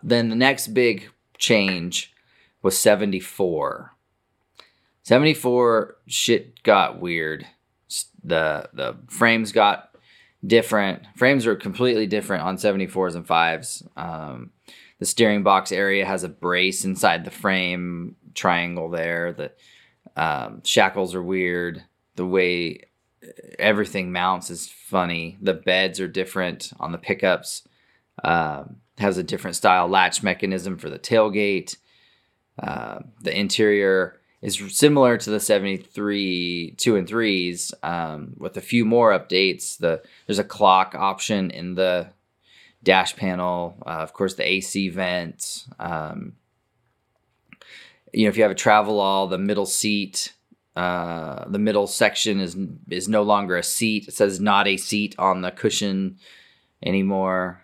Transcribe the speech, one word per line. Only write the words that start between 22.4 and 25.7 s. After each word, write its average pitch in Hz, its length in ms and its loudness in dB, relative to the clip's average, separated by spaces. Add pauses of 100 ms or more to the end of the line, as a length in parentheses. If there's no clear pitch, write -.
everything 98 520 0
mounts 90 380 -2
is 87 180 -12
funny. 87 720 -4
The 98 140 0
beds 92 460 0